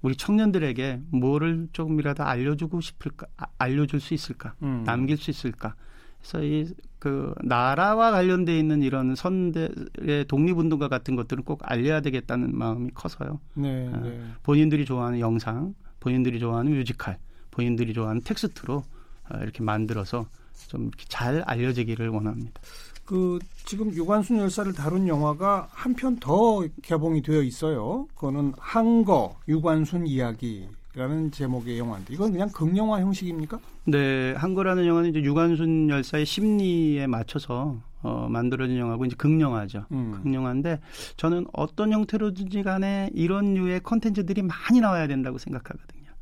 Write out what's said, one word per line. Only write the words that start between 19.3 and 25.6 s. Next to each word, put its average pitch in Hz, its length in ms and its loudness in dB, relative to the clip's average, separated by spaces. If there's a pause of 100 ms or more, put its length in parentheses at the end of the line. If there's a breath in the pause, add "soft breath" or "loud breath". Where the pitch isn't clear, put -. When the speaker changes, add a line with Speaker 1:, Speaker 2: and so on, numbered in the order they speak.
Speaker 1:
어, - 120 -6
이렇게 - 200 -6
만들어서 107 640 -2 (400 soft breath)
좀 117 220 -6
이렇게 - 200 -12
잘 131 380 -2
알려지기를 117 600 0
원합니다. 113 520 -4 (440 loud breath)
Speaker 2:
그 180 340 0 (260)
지금 214 300 -4
유관순 202 440 2
열사를 196 340 0
다룬 170 340 0
영화가 156 640 2